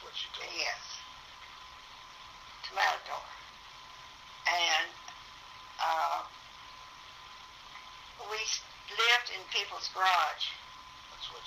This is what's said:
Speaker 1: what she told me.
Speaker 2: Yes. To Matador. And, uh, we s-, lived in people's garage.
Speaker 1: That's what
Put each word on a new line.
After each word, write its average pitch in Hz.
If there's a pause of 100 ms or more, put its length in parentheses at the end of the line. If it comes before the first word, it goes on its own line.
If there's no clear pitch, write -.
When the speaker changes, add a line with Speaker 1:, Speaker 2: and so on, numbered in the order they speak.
Speaker 1:
what -
she -
told -
me. -
Speaker 2:
Yes. - (1800)
To -
Matador. - (1200)
And, 165 (960)
uh, 160 (2000)
we 427
s-, - (320)
lived 240
in 190
people's -
garage. 185 (640)
Speaker 1:
That's -
what -